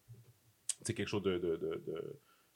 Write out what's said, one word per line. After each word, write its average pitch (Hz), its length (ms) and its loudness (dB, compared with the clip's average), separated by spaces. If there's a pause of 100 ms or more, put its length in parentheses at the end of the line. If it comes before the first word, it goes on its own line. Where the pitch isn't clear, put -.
(680)
tu - 60 -2 (100)
sais, 113 100 0
quelque 101 140 0
chose 104 140 2
de, 92 160 4
de, 85 180 4
de, 80 280 -2
de, 80 300 -4 (420)